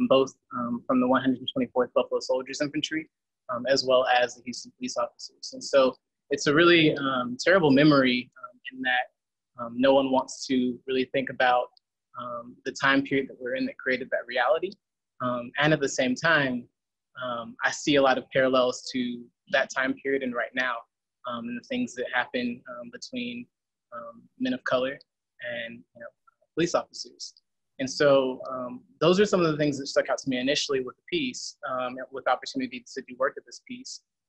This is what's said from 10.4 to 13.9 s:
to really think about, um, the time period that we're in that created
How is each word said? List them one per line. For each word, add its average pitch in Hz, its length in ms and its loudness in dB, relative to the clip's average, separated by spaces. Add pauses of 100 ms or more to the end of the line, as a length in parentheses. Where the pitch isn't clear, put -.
to 127 400 0
really 131 260 -2
think 135 180 -2
about, 123 380 2 (500)
um, 120 460 -12
the 131 80 -6
time 139 300 2
period 135 260 -2
that - 100 -18
we're 127 160 -6
in 131 120 -2
that - 120 -10
created 127 320 -4